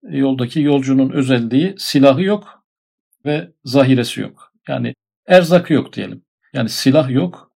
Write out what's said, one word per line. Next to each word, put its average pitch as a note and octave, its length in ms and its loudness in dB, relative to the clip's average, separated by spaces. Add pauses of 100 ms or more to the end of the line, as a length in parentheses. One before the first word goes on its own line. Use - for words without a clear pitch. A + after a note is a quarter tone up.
(100)
E, D3 80 -6
yoldaki C3+ 420 -2
yolcunun C3+ 500 0
özelliği C3 680 -2
silahı C#3 440 2
yok G3+ 420 -6 (600)
ve D3+ 280 -6 (120)
zahiresi B2+ 560 0
yok. - 320 -14 (160)
Yani B2 260 -8 (320)
erzakı F3 460 4
yok B2 200 -2
diyelim. - 320 -12 (280)
Yani A#2 160 -4
silah C3+ 420 0
yok D#3 500 -4